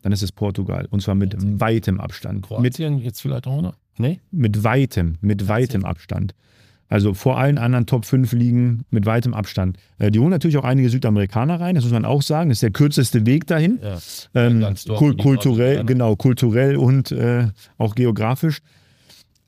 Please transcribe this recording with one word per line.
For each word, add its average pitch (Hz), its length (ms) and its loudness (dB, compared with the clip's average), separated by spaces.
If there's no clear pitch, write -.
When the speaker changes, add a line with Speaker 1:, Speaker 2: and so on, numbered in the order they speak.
Speaker 1:
dann 98 100 0
ist 98 100 -2
es 98 100 -6
Portugal. 95 580 -4
Und 98 120 -2
zwar 98 120 -2
mit 98 200 0
Speaker 2:
Wahnsinn. 98 260 -2
Speaker 1:
weitem 110 400 0
Abstand. 95 460 -10
Speaker 2:
Kroatien 127 500 -2
Speaker 1:
Mit 120 80 -4
Speaker 2:
jetzt 120 160 -10
vielleicht 131 260 -6
auch 139 160 -4
noch? 180 140 -8
Nee? 151 240 -2
Speaker 1:
Mit 110 340 0
weitem, 110 580 0
mit 101 200 0
Speaker 2:
Wahnsinn. 95 60 -4
Speaker 1:
weitem 113 380 0
Abstand. 95 480 -6
Also 101 260 2
vor 127 240 0
allen 139 180 2
anderen 120 300 0
Top 120 180 -2
fünf 131 280 0
Ligen 120 580 2
mit 104 160 0
weitem 120 260 0
Abstand. 98 460 -4
Äh, 104 120 2
die 110 80 4
holen 143 120 4
natürlich 165 280 2
auch 131 60 -4
einige 127 260 2
Südamerikaner 117 720 0
rein, 175 160 0
das 123 80 2
muss 120 80 0
man 113 120 0
auch 139 180 0
sagen. 156 280 0
Das 113 60 2
ist - 60 -2
der 113 100 2
kürzeste 139 520 2
Weg 131 220 2
dahin. 170 360 2
Speaker 2:
Ja. 98 160 -8
Speaker 1:
Ähm, 120 260 4
Speaker 2:
Ganz 101 240 -2
dort 107 140 -4
Speaker 1:
kul-, 147 180 4
Speaker 2:
die 101 60 -4
Speaker 1:
kulturell, 131 540 4
Speaker 2:
Nordamerikaner. 113 100 -2
Speaker 1:
genau, 120 300 2
kulturell 127 600 2
und, 135 360 2
äh, 120 360 0
auch 107 160 -2
geografisch. 123 640 0